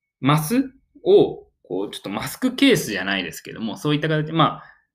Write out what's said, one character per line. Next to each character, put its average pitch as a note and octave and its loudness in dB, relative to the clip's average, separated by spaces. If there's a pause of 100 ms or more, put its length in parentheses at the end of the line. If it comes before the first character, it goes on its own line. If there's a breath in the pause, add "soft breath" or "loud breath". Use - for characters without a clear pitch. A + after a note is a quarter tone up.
(200)
マ C#3+ 2
ス A#3+ 0 (320)
を、 - 4 (160)
こ F#2+ -6
う、 - -16
ち - -14
ょ - -16
っ - -16
と G2+ -10
マ A2 -6
ス - -10
ク B3+ -2
ケ C4+ 4
ー - 6
ス - -2
じ F#2+ -2
ゃ F#2+ -4
な G2 -2
い - -2
で E2 -8
す - -14
け - -16
ど E2+ -14
も、 G#2 -6
そ D3+ -2
う D3+ 2
い - 0
っ D3 -6
た F#3 -2
形 D#3 -2
で、 D#3 -8
ま D3+ 2
あ、 - -20 (320 loud breath)